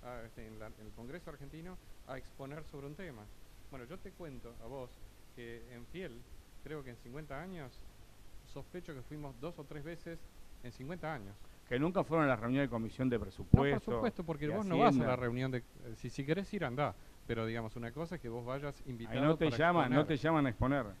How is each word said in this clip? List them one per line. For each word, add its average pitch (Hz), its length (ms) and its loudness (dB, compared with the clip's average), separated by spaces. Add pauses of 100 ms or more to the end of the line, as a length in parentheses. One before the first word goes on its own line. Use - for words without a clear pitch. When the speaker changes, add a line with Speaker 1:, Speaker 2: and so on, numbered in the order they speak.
Speaker 1:
a, 123 200 -8
este, 113 240 -12
en 110 120 -12
la, 107 80 -10
en 107 200 -14
el 107 80 -12
Congreso 135 340 -10
argentino, 151 480 -10 (300)
a 131 100 -8
exponer 143 480 -10
sobre 139 220 -10
un 151 80 -10
tema? 147 280 -10 (480)
Bueno, 127 140 -10
yo 156 140 -12
te 196 120 -12
cuento 127 420 -10 (100)
a 117 40 -8
vos 127 220 -8 (460)
que 117 280 -10 (100)
en 120 140 -12
Fiel, 151 320 -8 (440)
creo 147 200 -8
que 127 60 -10
en 117 80 -12
cincuenta 139 440 -10
años, 170 380 -10 (720)
sospecho 170 420 -10
que 131 100 -8
fuimos 147 360 -10
dos 165 200 -6
o 147 40 -10
tres 147 200 -10
veces 165 360 -8 (440)
en 120 80 -8
cincuenta 156 420 -6
años. 101 220 -8 (340)
Speaker 2:
Que 127 100 4
nunca 180 240 4
fueron 160 220 6
a 139 40 6
la 127 60 8
reunión 123 280 4
de 131 60 2
comisión 113 400 0
de 120 80 4
Speaker 1:
No, - 40 2
por 101 80 -4
Speaker 2:
presupuesto, - 640 6
Speaker 1:
supuesto, 180 300 0
porque 151 240 -2
Speaker 2:
de 147 80 0
Speaker 1:
vos - 100 2
no - 120 4
vas - 40 8
a - 20 10
la 226 60 12
Speaker 2:
Hacienda. 127 260 6
Speaker 1:
reunión 123 360 0
de, 127 80 0
eh, - 40 -8 (320)
si, - 140 -6
si 139 160 -4
querés 175 280 0
ir, 190 120 0
andá, 123 280 2 (320)
pero, 113 220 0
digamos, 113 280 -2
una 117 160 -6
cosa 165 240 -6
es 147 60 -6
que 120 80 -6
vos 117 160 -6
vayas 139 400 -4
Speaker 2:
Ahí 135 60 -8
Speaker 1:
invitado 117 300 -2
Speaker 2:
no 156 140 6
te 160 100 4
Speaker 1:
para 117 120 4
Speaker 2:
llaman, 160 340 6
no 139 100 8
Speaker 1:
exponer. 151 60 4 (120)
Speaker 2:
te - 40 -4
llaman 156 220 6
a 131 40 4
exponer. 127 360 2 (140)